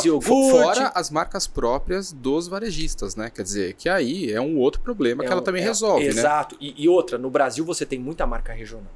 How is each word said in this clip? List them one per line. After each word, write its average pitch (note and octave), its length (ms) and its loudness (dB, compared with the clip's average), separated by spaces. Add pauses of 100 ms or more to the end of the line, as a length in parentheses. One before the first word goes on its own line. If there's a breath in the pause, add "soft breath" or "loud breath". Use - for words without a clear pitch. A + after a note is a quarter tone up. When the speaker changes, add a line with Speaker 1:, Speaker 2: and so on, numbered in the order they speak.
Speaker 1:
Não, D#3 160 4
fo-, A#3 140 2
Speaker 2:
iogurte. C4+ 160 6
Speaker 1:
fora B3 420 6
as F3+ 160 -2
marcas E3+ 380 -4
próprias D3 680 -2
dos C#3+ 360 -2
varejistas, F3 680 -4
né? G#2+ 160 -8
Quer - 140 -10
dizer, F#2+ 300 -4
que - 140 -6
aí D#3+ 440 0
é A2 80 0
um D3+ 180 0
outro C3+ 220 2
problema B2 420 0
Speaker 2:
É - 40 -4
Speaker 1:
que - 60 -2
ela F3+ 80 2
Speaker 2:
um, - 40 -6
Speaker 1:
também F#3 180 -2
Speaker 2:
é, - 20 -2
Speaker 1:
resolve, G#3 380 2
né? C#3+ 80 2
Speaker 2:
exato. D3 500 0
E, C#3+ 220 -12
e D#3+ 60 6
outra, F3 280 4
no B2+ 140 -6
Brasil C#3 340 2
você D#3+ 220 -4
tem C3 140 -6
muita C3+ 260 -4
marca B2 260 -4
regional, A2 440 -12